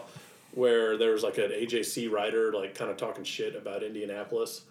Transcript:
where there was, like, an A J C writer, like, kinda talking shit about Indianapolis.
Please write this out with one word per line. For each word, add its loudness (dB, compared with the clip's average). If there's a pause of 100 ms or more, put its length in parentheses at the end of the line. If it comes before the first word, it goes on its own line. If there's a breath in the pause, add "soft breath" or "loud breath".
(520 loud breath)
where 4
there 6
was, 2
like, 0
an 2
A -2
J 0
C -4
writer, 2
like, -2
kinda -4
talking -6
shit -4
about -6
Indianapolis. -4